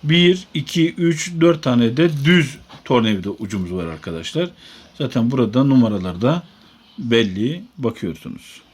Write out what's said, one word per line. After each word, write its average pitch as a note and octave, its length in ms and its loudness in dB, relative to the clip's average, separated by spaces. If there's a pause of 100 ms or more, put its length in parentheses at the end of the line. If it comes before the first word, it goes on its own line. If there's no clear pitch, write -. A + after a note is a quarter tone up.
Bir, F3 520 2
iki, D#3+ 400 -2
üç, E3+ 460 -2
dört E3 220 4
tane A#2+ 340 2
de E3 140 2 (140)
düz D#3+ 320 2 (280)
tornavida G#2+ 460 0
ucumuz F#2+ 420 -6
var F2+ 140 -6
arkadaşlar. E2 640 -6 (480)
Zaten B2 320 -2
burada B2+ 340 2
numaralarda A2+ 800 2 (560)
belli, A#2 680 0 (140)
bakıyorsunuz. - 800 -8 (140)